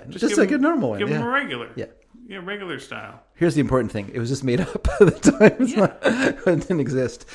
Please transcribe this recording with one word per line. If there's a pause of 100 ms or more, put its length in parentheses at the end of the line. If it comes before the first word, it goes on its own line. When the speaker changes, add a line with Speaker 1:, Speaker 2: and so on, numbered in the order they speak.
Speaker 1:
Just
Speaker 2:
Just
Speaker 1:
give
Speaker 2:
like
a
Speaker 1:
them,
Speaker 2:
normal
one,
Speaker 1:
give
them
Speaker 2:
yeah.
Speaker 1:
a
regular.
Speaker 2:
Yeah. (420)
Speaker 1:
Yeah,
regular
style. (140)
Speaker 2:
Here's
the
important
thing.
It
was
just
made
<laughs>
up (120)
at
the (200)
time.
It's
Speaker 1:
Yeah.
Speaker 2:
not,
<laughs>
it
didn't
exist.